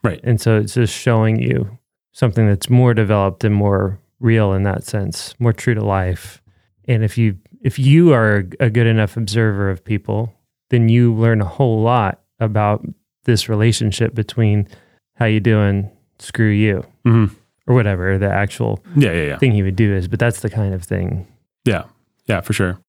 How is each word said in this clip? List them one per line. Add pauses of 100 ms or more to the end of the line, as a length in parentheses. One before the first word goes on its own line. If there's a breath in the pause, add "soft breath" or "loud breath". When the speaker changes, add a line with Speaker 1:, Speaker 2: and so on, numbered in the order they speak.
Speaker 1:
Right.
Speaker 2:
And
so
it's
just
showing
you (340)
something
that's
more
developed
and
more (220)
real
in
that
sense,
more
true
to
life. (480)
And
if
you, (240)
if
you
are (160)
a
good
enough
observer
of
people, (380)
then
you
learn
a
whole
lot (180)
about (380)
this
relationship
between (500 soft breath)
"How
you
doing? (280)
Screw
you." (180)
Speaker 1:
Mm-hmm. (320)
Speaker 2:
Or
whatever
the
actual (100)
Speaker 1:
Yeah,
yeah,
yeah.
Speaker 2:
thing
he
would
do
is.
But
that's
the
kind
of
thing. (380)
Speaker 1:
Yeah. (420)
Yeah,
for
sure. (100)